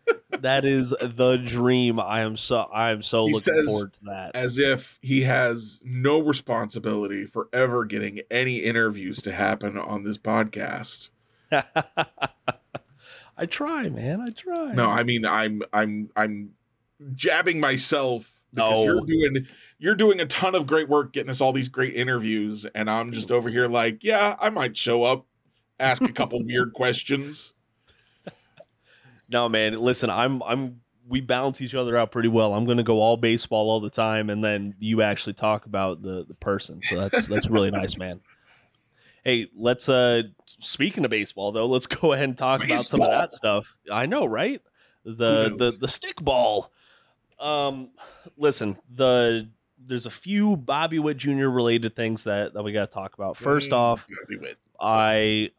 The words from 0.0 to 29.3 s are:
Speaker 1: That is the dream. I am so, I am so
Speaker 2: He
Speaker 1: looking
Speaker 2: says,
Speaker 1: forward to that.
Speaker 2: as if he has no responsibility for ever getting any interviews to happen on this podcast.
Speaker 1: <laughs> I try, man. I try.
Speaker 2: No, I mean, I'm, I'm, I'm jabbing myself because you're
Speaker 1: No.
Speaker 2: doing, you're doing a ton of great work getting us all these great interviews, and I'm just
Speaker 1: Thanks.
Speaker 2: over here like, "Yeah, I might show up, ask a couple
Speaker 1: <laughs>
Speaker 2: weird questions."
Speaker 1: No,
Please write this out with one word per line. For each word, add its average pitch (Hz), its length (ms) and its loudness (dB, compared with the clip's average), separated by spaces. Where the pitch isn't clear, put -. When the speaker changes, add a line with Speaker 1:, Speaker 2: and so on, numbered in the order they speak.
Speaker 1:
That 131 240 2
is 131 260 2
the 127 460 2
dream. 120 640 2
I 104 220 -2
am 110 140 -4
so, 120 240 0
I 113 300 0
am 107 120 -2
so 110 240 2
Speaker 2:
He 104 80 2
Speaker 1:
looking 131 200 0
Speaker 2:
says, 156 120 2
Speaker 1:
forward 104 260 0
to - 140 -20
that. 95 280 -12
Speaker 2:
as 123 240 -2
if 135 420 0
he 135 220 0
has 123 600 0
no 127 360 0
responsibility 107 1040 -4
for - 260 -8
ever 123 320 2
getting 104 360 -6
any 127 260 0
interviews 107 680 -2
to 98 100 -6
happen 101 460 -2
on 104 240 -8
this 107 160 -6
podcast. - 920 -4
Speaker 1:
<laughs> - 220 -14
I - 1900 -6
try, 294 420 -4
man. 135 320 -4
I 240 100 -8
try. 339 420 -8
Speaker 2:
No, 120 160 2
I 113 160 2
mean, 120 200 0
I'm, 107 380 0
I'm, 107 440 -2
I'm 104 380 -2
jabbing 165 460 0
myself 135 800 -2
because 110 300 4
you're 107 120 4
Speaker 1:
No. - 100 -2
Speaker 2:
doing, 147 400 2
you're 180 160 2
doing 196 260 6
a 160 60 0
ton 185 280 0
of 156 120 0
great 151 220 2
work 143 240 2
getting 135 180 -6
us 127 100 -4
all 131 120 4
these 131 160 -2
great 131 260 -2
interviews, 110 800 -2
and 107 160 -2
I'm 117 220 -2
just 110 160 -8
Speaker 1:
Thanks. 120 100 4
Speaker 2:
over 120 120 0
here 123 180 2
like, 120 360 0
"Yeah, 208 360 2
I 214 100 0
might 135 260 -2
show 120 280 2
up, 127 220 2
ask 131 220 2
a 123 100 0
couple 123 280 -2
Speaker 1:
<laughs> 117 40 -6
Speaker 2:
weird 120 300 0
questions." 139 800 -4
Speaker 1:
No, 120 200 2